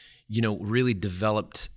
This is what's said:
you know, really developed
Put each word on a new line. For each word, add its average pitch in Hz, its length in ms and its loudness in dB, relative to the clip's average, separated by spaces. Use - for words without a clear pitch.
you 107 140 0
know, 104 160 2
really 120 360 2
developed 101 840 -2